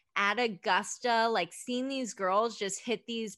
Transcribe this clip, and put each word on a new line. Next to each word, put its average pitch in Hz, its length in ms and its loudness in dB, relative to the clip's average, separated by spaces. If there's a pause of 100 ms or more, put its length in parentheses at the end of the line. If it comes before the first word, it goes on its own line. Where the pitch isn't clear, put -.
(160)
at 202 240 2
Augusta, 226 920 2
like, 185 240 0
seeing 247 340 -4
these 262 280 -4
girls 202 420 2
just - 260 -4
hit 226 220 -2
these 226 320 -6